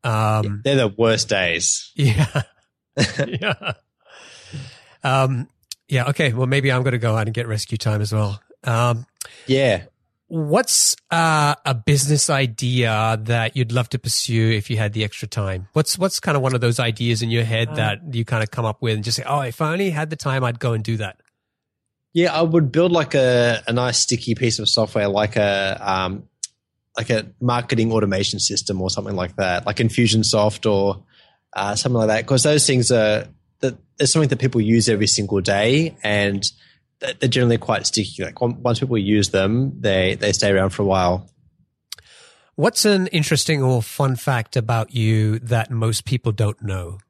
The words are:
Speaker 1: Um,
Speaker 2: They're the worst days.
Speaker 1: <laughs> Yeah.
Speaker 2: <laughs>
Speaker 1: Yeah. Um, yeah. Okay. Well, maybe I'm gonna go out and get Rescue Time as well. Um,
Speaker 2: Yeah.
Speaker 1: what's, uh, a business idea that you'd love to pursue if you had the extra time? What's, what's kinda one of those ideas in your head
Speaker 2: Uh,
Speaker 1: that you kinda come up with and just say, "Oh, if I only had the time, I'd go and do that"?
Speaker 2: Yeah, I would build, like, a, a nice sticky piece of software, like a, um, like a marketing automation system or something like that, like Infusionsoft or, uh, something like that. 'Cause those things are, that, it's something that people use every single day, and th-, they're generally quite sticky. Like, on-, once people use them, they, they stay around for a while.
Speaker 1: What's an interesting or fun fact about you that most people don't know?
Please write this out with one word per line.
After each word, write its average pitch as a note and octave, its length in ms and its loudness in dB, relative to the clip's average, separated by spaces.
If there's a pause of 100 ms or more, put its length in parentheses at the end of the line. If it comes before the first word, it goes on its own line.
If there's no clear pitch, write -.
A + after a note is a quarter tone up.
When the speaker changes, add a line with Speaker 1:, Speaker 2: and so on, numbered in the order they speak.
Speaker 1:
Um, G#2+ 600 0
Speaker 2:
They're C#3 120 2
the B2 120 4
worst A2 400 2
days. F2 640 0
Speaker 1:
<laughs> - 20 -18
Yeah. C3+ 480 2 (520)
Speaker 2:
<laughs> C#3 320 -2
Speaker 1:
Yeah. F#3 460 -4 (1300)
Um, C3+ 440 2 (400)
yeah. B2+ 220 0
Okay. C#3 240 2
Well, B2+ 140 0
maybe C#3 240 2
I'm B2+ 120 2
gonna B2+ 140 0
go A2 180 0
out A2 120 0
and A2+ 60 -4
get A#2+ 140 -4
Rescue A2 300 -4
Time G#2+ 240 0
as G#2+ 120 -2
well. G#2 280 -2 (220)
Um, A#2+ 420 0 (420)
Speaker 2:
Yeah. B2+ 360 2 (440)
Speaker 1:
what's, D#3+ 680 0 (140)
uh, D#3 460 2 (100)
a C#3 80 0
business C#3 560 2
idea A#2 920 0
that A2+ 340 -2
you'd A#2 140 -2
love A#2+ 180 0
to B2+ 100 -6
pursue A2+ 520 0
if G#2 180 -2
you A2 80 -2
had G#2 160 -2
the A2 100 -2
extra G#2 240 -8
time? F#2+ 460 -6
What's, - 240 0
what's F#3 220 -2
kinda D3 200 0
one C3 140 0
of A#2+ 80 0
those A#2 180 0
ideas A#2 440 -2
in A2+ 80 -2
your A#2 120 2
head A2+ 260 -2
Speaker 2:
Uh, D3+ 60 -8
Speaker 1:
that A2+ 380 -4
you A#2 120 -2
kinda A2 200 -2
come A#2 200 -6
up G#2+ 160 -4
with A2+ 140 -2
and G#2+ 80 -6
just A2+ 140 -4
say, B2 80 -8
"Oh, C#3 160 -2
if B2 180 -8
I D#3 120 -2
only F#3+ 180 -2
had D#3 220 -4
the D#3+ 40 -6
time, C3+ 280 -2
I'd A#2+ 160 -2
go A#2+ 140 0
and A2 100 -2
do A2+ 140 -4
that"? G2+ 220 -8 (960)
Speaker 2:
Yeah, E3+ 200 2
I D#3+ 100 0
would D#3+ 280 2
build, E3+ 200 2
like, D#3+ 240 0
a, A#2+ 520 4
a A#2 60 -2
nice B2 260 0
sticky A#2 360 -2
piece A#2 240 -2
of G#2+ 100 -2
software, G#2+ 380 0
like G#2 280 0
a, G2 460 0
um, F#2+ 420 -2 (760)
like A2+ 120 -6
a A2 160 0 (160)
marketing A#2+ 500 0
automation G2+ 480 0
system G2 420 -4
or F#2 100 -2
something G#2 240 -6
like F2+ 220 -6
that, F2+ 280 -2
like G#2 120 -2
Infusionsoft A2 920 2
or, G2 340 0 (500)
uh, G2+ 220 -4
something B2 220 0
like A2 120 2
that. A2+ 180 0
'Cause C3 160 2
those D3+ 240 4
things B2+ 240 2
are, G#2+ 340 2 (360)
that, B2+ 140 -2 (240)
it's C#3 120 2
something D#3 180 2
that B2+ 100 -2
people B2+ 220 0
use A2 280 4
every G#2 180 2
single G2+ 340 0
day, A#2+ 600 0
and G2+ 400 0 (560)
th-, C3 200 -8
they're C3 100 2
generally A#2+ 280 2
quite G2+ 300 -2
sticky. F#2+ 360 -4
Like, - 180 -8
on-, A#2+ 200 -2
once A#2+ 180 0
people B2+ 180 -2
use G2+ 320 2
them, A2+ 500 0
they, F#2+ 360 0
they G#2 180 0
stay G2+ 180 2
around F#2+ 200 2
for - 100 -6
a G2+ 40 0
while. F#2 440 0 (1300)
Speaker 1:
What's - 300 0
an F#3+ 220 4
interesting D3+ 560 0
or B2+ 180 2
fun C3 340 -2
fact A#2+ 420 -2
about A2+ 360 -2
you A2 460 2
that A#2 320 -2
most A2+ 340 -2
people A#2 260 -2
don't G#2+ 300 -2
know? F#2+ 360 -8 (120)